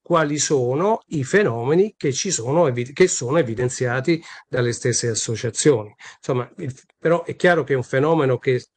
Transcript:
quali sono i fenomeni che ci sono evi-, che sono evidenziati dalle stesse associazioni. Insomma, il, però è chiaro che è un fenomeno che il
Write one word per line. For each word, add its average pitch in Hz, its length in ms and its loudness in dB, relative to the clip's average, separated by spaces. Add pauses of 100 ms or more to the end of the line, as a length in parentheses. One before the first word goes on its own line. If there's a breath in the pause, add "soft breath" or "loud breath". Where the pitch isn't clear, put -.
quali 151 380 0
sono 147 680 0
i 139 140 -4
fenomeni 160 720 2
che 147 160 -2
ci 175 200 -4
sono 143 360 0
evi-, 123 240 -4
che 180 160 4
sono 135 300 -2
evidenziati 127 840 -2 (260 loud breath)
dalle 120 260 -2
stesse 120 360 -2
associazioni. 110 840 0 (240 loud breath)
Insomma, - 400 -4
il, 143 160 -10 (240)
però 165 260 0
è - 120 -10
chiaro 175 280 4
che 139 100 -2
è - 20 2
un 123 80 -2
fenomeno 139 560 2
che 135 120 0
il 123 140 -2 (120)